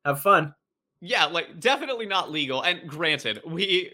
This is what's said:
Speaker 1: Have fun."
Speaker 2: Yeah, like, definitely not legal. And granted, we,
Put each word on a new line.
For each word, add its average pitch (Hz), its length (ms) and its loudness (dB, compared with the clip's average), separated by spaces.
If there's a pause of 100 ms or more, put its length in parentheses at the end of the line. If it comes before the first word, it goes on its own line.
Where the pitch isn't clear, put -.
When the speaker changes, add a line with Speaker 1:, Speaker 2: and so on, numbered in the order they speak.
Speaker 1:
Have 143 160 -2
fun." 160 320 4 (480)
Speaker 2:
Yeah, 180 240 2
like, 165 360 -4
definitely 262 460 0
not 190 220 0
legal. 135 320 -2
And 175 280 -2
granted, 147 560 -2
we, 180 480 -2